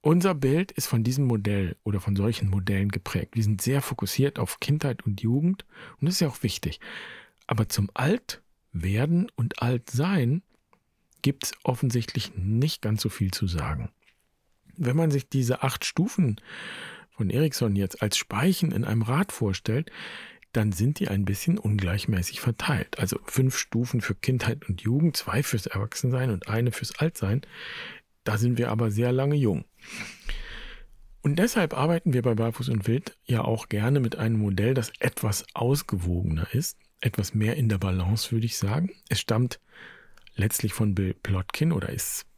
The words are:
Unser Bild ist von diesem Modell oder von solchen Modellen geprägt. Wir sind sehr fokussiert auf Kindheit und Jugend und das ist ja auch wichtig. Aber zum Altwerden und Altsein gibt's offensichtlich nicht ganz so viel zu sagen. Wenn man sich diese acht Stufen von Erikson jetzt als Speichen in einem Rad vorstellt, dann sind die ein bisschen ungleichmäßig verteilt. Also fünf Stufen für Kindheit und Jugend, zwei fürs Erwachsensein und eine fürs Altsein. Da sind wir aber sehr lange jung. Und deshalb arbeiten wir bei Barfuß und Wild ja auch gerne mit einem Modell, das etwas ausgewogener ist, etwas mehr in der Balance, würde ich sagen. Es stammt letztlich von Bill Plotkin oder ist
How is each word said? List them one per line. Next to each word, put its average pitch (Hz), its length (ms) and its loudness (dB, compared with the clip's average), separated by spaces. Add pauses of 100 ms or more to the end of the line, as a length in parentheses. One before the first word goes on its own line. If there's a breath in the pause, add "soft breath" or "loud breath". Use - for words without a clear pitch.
Unser 175 300 4
Bild 143 340 2
ist - 160 -4
von 117 160 2
diesem 127 220 2
Modell 101 580 2
oder 101 160 0
von 101 160 0
solchen 104 340 2
Modellen 98 440 2
geprägt. - 420 -4
Wir 113 80 2
sind 104 180 2
sehr 135 220 2
fokussiert - 560 0
auf - 220 -4
Kindheit 139 440 0
und 101 160 0
Jugend 147 440 2 (360 loud breath)
und 139 60 0
das 180 80 2
ist - 60 0
ja 160 80 4
auch - 160 -6
wichtig. - 340 -2 (720 loud breath)
Aber 110 200 2
zum 101 240 0
Altwerden 147 1400 -2
und - 280 -2
Altsein 127 840 0 (760)
gibt's - 320 -2 (100)
offensichtlich 123 720 -2
nicht 113 460 0
ganz 107 200 0
so 113 60 0
viel 95 240 -2
zu - 160 -2
sagen. 73 420 -2 (880)
Wenn 131 180 0
man 160 160 4
sich 139 180 0
diese 127 360 2
acht - 200 -2
Stufen 160 560 0 (680 loud breath)
von 104 180 -2
Erikson 123 460 2
jetzt 98 260 0
als 107 160 0
Speichen 165 540 0
in - 140 0
einem 113 180 0
Rad 135 300 0
vorstellt, 110 580 -2 (600 loud breath)
dann 107 180 2
sind 110 300 0
die 196 80 -2
ein 98 160 0
bisschen 131 340 0
ungleichmäßig 101 840 0
verteilt. - 600 -2
Also - 240 -2
fünf 131 340 0
Stufen 120 420 -2
für - 140 -4
Kindheit 123 540 -2
und 92 140 -4
Jugend, 139 340 2
zwei 98 260 -2
fürs - 240 -2
Erwachsensein 127 640 -2
und 95 160 -4
eine 117 240 0
fürs - 300 -8
Altsein. 135 420 0 (840 loud breath)
Da 107 120 0
sind 120 200 2
wir 120 120 0
aber 110 200 2
sehr 117 220 2
lange 139 240 2
jung. 110 280 2 (1600 loud breath)
Und 147 160 2
deshalb 185 360 2
arbeiten 160 380 2
wir 123 100 2
bei 120 120 2
Barfuß 117 340 -2
und 110 180 0
Wild - 380 -2
ja 117 180 0
auch - 260 -2
gerne 117 320 2
mit 117 160 -2
einem 113 220 0
Modell, 104 360 2
das 120 240 -2
etwas - 560 -2
ausgewogener 87 960 0
ist, - 240 -2 (240)
etwas - 340 -2
mehr 107 220 2
in 123 120 2
der 101 100 2
Balance, 92 540 0
würde 117 140 0
ich 113 120 -4
sagen. 151 320 0 (180)
Es - 120 0
stammt 120 400 0 (760 loud breath)
letztlich 104 380 0
von 104 220 2
Bill 95 200 0
Plotkin 98 580 0
oder - 160 -2
ist - 380 -6 (120)